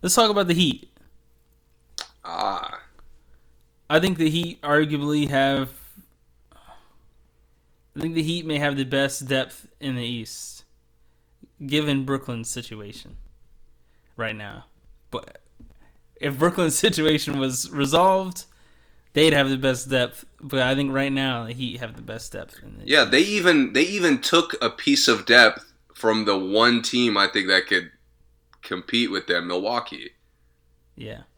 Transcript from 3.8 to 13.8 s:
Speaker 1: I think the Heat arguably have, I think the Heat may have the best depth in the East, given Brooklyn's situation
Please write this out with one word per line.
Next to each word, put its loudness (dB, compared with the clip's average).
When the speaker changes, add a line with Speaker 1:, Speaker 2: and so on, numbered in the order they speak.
Speaker 1:
I 4
think 0
the 2
Heat -4
arguably 0
have, 0
I -20
think -4
the 0
Heat -2
may -2
have 0
the 0
best -2
depth -4
in -6
the -4
East, -10
given 0
Brooklyn's -6
situation -14